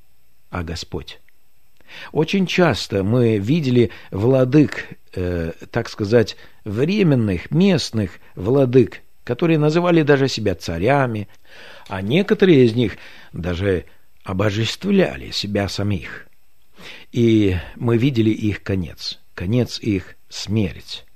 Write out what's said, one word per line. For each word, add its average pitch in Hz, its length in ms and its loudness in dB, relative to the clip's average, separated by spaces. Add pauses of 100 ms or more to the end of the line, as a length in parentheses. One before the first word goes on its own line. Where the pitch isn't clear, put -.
(500)
а 90 140 -6
Господь. - 580 -10 (880)
Очень 180 340 0
часто 113 600 0
мы 113 320 2
видели 123 520 2 (220)
владык, 127 760 2 (280)
э, 87 400 -4 (180)
так 117 160 -4
сказать, 110 480 2 (300)
временных, 123 840 0
местных 147 680 0 (160)
владык, 123 640 2 (240)
которые 165 340 0
называли 160 460 2
даже 139 260 4
себя 101 260 -2
царями, 107 720 -2 (600)
а 95 120 -6
некоторые 165 640 4
из 113 120 4
них 120 220 -2 (360)
даже 90 500 -2 (400)
обожествляли 107 1080 -2
себя 101 360 -4
самих. - 600 -6 (840)
И 110 460 4 (180)
мы 120 220 0
видели 113 320 2
их 104 340 -2
конец, - 560 -6 (160)
конец 110 440 -2
их 98 360 -4 (140)
смерть, - 760 -6 (100)